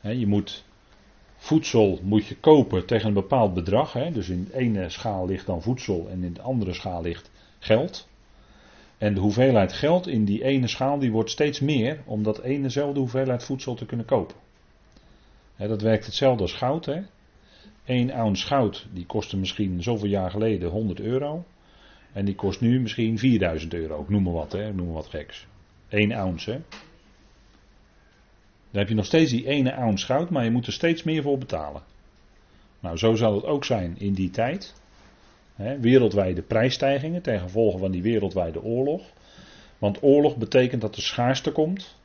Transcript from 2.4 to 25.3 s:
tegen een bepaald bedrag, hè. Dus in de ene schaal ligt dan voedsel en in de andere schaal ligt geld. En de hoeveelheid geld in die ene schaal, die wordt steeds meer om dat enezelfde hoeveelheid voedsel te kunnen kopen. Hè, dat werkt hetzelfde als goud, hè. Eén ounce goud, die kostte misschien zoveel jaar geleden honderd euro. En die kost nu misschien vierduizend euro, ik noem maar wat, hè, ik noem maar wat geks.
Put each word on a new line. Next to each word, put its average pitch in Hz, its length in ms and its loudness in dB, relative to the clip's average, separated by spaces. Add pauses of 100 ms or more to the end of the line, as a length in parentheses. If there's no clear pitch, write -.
tegen 110 220 0
een 104 60 2
bepaald 101 400 2
bedrag, 95 380 0
hè. 143 180 -4
Dus 101 180 -4
in 90 160 -4
de - 140 -8
ene 107 300 0
schaal 95 380 -6
ligt 92 200 -4
dan 85 160 -4
voedsel 110 480 -4
en 90 120 -6
in 87 100 -6
de 85 80 -14
andere 113 320 -4
schaal 87 300 -8
ligt 85 280 -8 (280)
geld. 127 500 0 (920)
En 104 160 0
de 95 60 0
hoeveelheid 104 520 4
geld 175 340 0
in 110 180 0
die 101 200 0
ene 131 220 2
schaal, 139 320 -2
die 127 140 0
wordt 110 180 0
steeds 147 300 0
meer 139 440 0
om 107 180 -4
dat 107 180 -2
enezelfde 139 600 -2
hoeveelheid 127 440 -2
voedsel 131 300 -6
te 117 120 -12
kunnen 117 200 -6
kopen. 107 300 -2 (1200)
Hè, 104 120 -6
dat 107 140 -2
werkt 110 240 2
hetzelfde 123 360 2
als 87 100 -2
goud, 143 340 -4
hè. 156 160 -4 (840)
Eén 123 280 0
ounce 110 340 0
goud, 127 460 0
die 90 140 -12
kostte 104 300 -4
misschien 92 460 -2
zoveel 104 260 -2
jaar 95 220 0
geleden 98 400 0
honderd 104 300 -4
euro. 139 440 -4 (680)
En 101 120 -4
die 101 100 0
kost 98 260 -4
nu 120 200 4
misschien 113 380 -2
vierduizend 87 560 2
euro, 78 260 -6
ik 73 80 -10
noem 101 140 2
maar 90 100 0
wat, 80 200 -4
hè, 104 160 -6
ik 104 60 -8
noem 90 120 -4
maar 82 80 -6
wat 78 120 -8
geks. - 400 -12 (420)